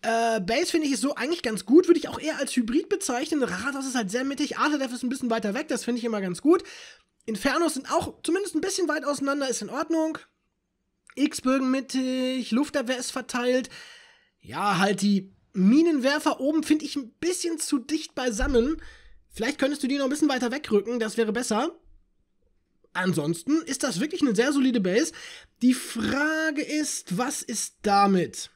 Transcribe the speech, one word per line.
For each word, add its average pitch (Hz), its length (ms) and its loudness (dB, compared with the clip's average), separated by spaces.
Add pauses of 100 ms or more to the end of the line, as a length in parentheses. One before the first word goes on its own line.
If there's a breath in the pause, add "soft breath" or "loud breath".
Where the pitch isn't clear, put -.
Äh, 226 380 0
Base 233 260 0
finde 311 200 0
ich 277 80 0
ist 202 80 -4
so 277 120 0
eigentlich 302 280 -4
ganz 220 240 -4
gut, 339 220 8
würde 339 120 6
ich - 80 -8
auch - 100 -8
eher 285 200 -4
als - 180 -2
Hybrid 240 320 0
bezeichnen. 285 540 0
Rathaus 247 440 -4
ist 254 80 -6
halt 220 160 -2
sehr 247 140 -2
mittig, 277 320 -4
Arthur 294 220 2
Death 262 140 -4
ist 247 100 -8
ein 247 80 -2
bisschen 269 180 -4
weiter 226 240 0
weg, 269 160 -4
das 262 160 -2
finde 240 140 -2
ich 220 60 -6
immer 214 180 -2
ganz 180 180 -4
gut. 359 240 4 (640 loud breath)
Infernos 285 480 0
sind 262 180 -6
auch - 300 0
zumindest 359 320 -2
ein 311 80 0
bisschen 381 260 -2
weit 302 160 -2
auseinander, 277 440 -2
ist 240 120 -2
in 208 80 -8
Ordnung. 311 480 0 (1000)
X-Bögen 262 540 0
mittig, 262 800 -2
Luftabwehr 262 460 0
ist 247 160 -8
verteilt. 247 560 -2 (720 loud breath)
Ja, 180 380 -2
halt 196 240 2
die 202 320 2 (180)
Minenwerfer 285 880 4
oben 302 220 2
finde 302 240 2
ich - 100 -8
ein 254 240 -8
bisschen 339 380 -2
zu 294 200 0
dicht 302 360 -4
beisammen. 254 680 0 (480 loud breath)
Vielleicht 247 300 -4
könntest 277 240 0
du 262 40 -2
die 277 120 0
noch 277 60 0
ein 262 60 2
bisschen 294 200 2
weiter 247 200 0
wegrücken, 226 480 0
das 220 200 -2
wäre 226 140 2
besser. 247 440 -2 (1160)
Ansonsten 175 720 0
ist 277 220 -4
das 185 160 -2
wirklich 311 220 -2
eine 247 120 2
sehr 247 180 2
solide 262 280 2
Base. 202 320 2 (500 loud breath)
Die 247 120 6
Frage 294 880 -2
ist, - 540 -4
was 247 260 -4
ist - 400 -8
damit? 196 720 2